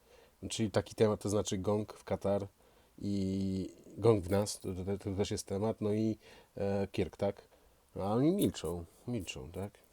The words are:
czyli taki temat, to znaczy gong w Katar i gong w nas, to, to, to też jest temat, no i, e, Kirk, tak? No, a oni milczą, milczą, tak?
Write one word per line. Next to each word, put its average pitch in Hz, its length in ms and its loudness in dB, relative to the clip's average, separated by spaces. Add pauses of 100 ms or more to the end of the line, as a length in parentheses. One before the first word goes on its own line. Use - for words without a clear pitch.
(500)
czyli 110 220 0
taki - 240 0
temat, 107 260 4
to 104 80 -2
znaczy 101 280 2
gong 104 360 0
w - 100 -20
Katar 98 440 0 (500)
i 95 720 0 (280)
gong 107 260 6
w 87 60 -6
nas, 101 300 2
to, 101 140 -6
to, 92 240 -4
to 95 200 -4
też 101 140 2
jest 101 160 -6
temat, 107 340 -2
no 104 120 0
i, 110 240 0 (400)
e, 101 340 0
Kirk, - 260 -2
tak? 101 240 -2 (540)
No, 92 80 -4
a 101 100 0
oni 139 180 4
milczą, 87 540 0 (220)
milczą, 90 440 -6
tak? 98 200 -8 (220)